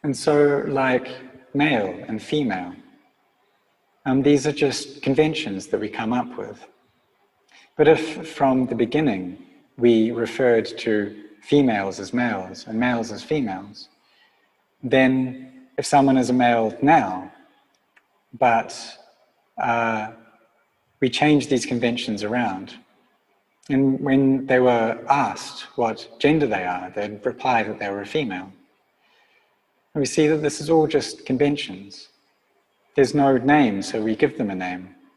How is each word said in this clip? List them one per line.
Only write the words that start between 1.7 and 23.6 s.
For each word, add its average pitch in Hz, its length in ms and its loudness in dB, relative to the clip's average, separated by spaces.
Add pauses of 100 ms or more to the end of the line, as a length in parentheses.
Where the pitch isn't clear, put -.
and 110 140 -8
female, 95 540 -4 (1300)
um, 135 160 2
these 143 240 4
are 151 60 2
just - 500 -2
conventions 135 680 0
that 101 120 -4
we 104 100 -6
come 113 240 -4
up 123 240 -4
with. 104 300 -14 (1080)
But 151 120 6
if - 400 2
from 131 400 2
the 120 80 -6
beginning 113 680 -2 (340)
we 117 340 4
referred 117 540 2 (120)
to 107 460 -2 (180)
females 104 580 2
as 98 140 -10
males 101 540 -4
and 110 120 -4
males 120 320 -2
as 101 120 -12
females, 104 680 -6 (920)
then 131 840 0 (100)
if 139 80 -6
someone 139 320 4
is 123 120 2
a 123 40 2
male 117 500 2
now, 98 480 2 (1040)
but, - 640 -2 (580)
uh, 113 540 -2 (880)
we 131 80 2
change 147 380 2
these 127 180 0
conventions 117 580 -4
around, 104 520 -6 (920)